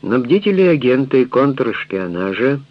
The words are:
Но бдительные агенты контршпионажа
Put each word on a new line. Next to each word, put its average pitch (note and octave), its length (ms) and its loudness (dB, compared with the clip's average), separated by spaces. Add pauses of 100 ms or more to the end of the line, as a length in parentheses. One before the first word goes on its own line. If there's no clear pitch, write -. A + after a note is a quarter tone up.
Но A2 180 -2
бдительные F#3 520 2
агенты C3 540 2
контршпионажа A#2 1300 -2 (120)